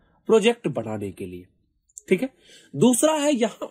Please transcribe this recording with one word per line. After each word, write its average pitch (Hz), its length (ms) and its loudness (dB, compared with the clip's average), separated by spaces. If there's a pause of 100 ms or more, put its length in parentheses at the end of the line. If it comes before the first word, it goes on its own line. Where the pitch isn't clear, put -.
(280)
प्रोजेक्ट 220 420 2
बनाने 107 420 -8
के 95 140 -12
लिए, 90 200 -16 (640)
ठीक 190 140 2
है? 269 80 -6 (440)
दूसरा 247 400 4
है 294 200 0
यहां 220 360 -4